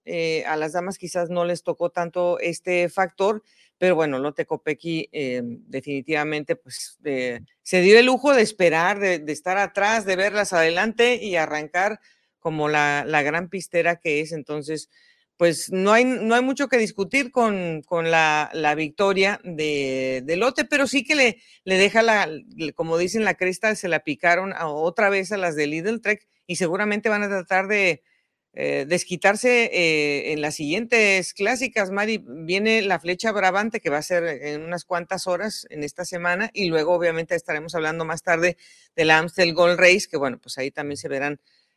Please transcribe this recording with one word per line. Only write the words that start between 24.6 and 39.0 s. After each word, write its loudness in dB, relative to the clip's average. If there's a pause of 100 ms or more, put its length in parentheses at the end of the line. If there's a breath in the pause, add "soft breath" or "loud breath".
otra 0
vez -2
a -4
las -2
de 0
Lidl -4
Trek -4 (180)
y -8
seguramente -2
van 0
a -2
tratar -2
de, 0 (520)
eh, -4
desquitarse, 0
eh, 0
en -4
las -4
siguientes 0
clásicas. -2
Mari, -2
viene 0
la 0
Flecha -4
Brabante, 0
que -6
va 0
a -6
ser 0
en -6
unas -8
cuantas -6
horas -4
en -8
esta -10
semana, -2
y -2
luego 2
obviamente 0
estaremos -6
hablando -2
más -6
tarde 2 (400 soft breath)
de 2